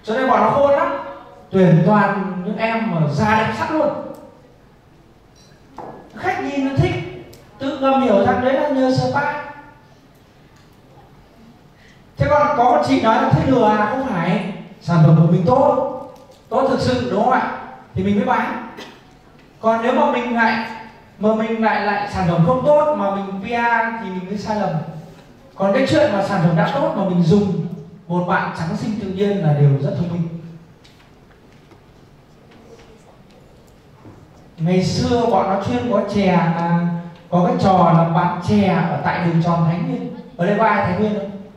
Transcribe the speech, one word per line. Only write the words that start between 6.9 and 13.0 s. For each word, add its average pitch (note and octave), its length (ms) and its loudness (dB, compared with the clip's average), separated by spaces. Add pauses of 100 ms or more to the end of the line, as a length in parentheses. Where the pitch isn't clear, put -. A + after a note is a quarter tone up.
tự C4+ 200 -6
ngầm C4 220 2
hiểu G3+ 240 2
rằng B3 200 0
đấy C4+ 80 2
là D4 160 0
nhờ C4 220 2
spa. C4+ 420 0 (2750)
Thế C#4 120 0
còn C#4+ 280 4
có A#3+ 60 2
một - 240 4
chị C4 140 2